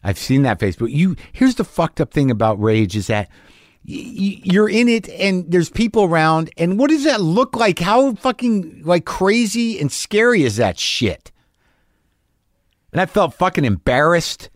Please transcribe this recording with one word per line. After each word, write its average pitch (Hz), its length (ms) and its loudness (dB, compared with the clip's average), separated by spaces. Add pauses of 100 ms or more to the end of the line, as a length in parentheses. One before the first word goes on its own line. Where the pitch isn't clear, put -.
I've 101 140 -2
seen 135 240 0
that 117 180 0
face." 95 160 -2
But 117 140 -4
you, 165 260 0 (160)
here's 262 240 2
the 214 80 -2
fucked - 360 -4
up 151 120 -2
thing 139 180 0
about 110 300 0
rage 107 340 2
is 104 140 -4
that 104 200 -2 (560)
y-, - 120 -14
y-, - 480 -6
you're 196 240 2
in 233 200 2
it, 226 200 0
and 180 420 -4
there's 175 200 2
people 220 340 0
around, 160 540 0
and 180 200 0
what 277 120 2
does 311 140 2
that 269 180 2
look 196 340 0
like? 226 240 0
How 240 340 2
fucking, 220 720 -4
like, 170 220 0
crazy 220 720 0
and 143 100 -2
scary 220 540 0
is 110 120 -2
that 107 220 0
shit? - 540 -4 (1600)
And 156 80 -2
I 185 60 2
felt 170 280 0
fucking 180 300 0
embarrassed 135 920 0